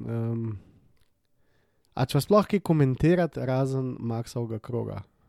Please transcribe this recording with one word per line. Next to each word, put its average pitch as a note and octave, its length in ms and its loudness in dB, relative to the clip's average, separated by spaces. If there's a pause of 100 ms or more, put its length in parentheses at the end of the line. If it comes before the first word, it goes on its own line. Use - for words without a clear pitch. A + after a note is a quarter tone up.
ehm, A#2 420 -2 (1400)
a C3 120 0
če C#3+ 180 0
sploh G3+ 240 6
kaj G3+ 160 0
komentirati, D3+ 840 2
razen C3 540 -2
Maxovega A2+ 580 -6
kroga? G#2+ 440 -6 (260)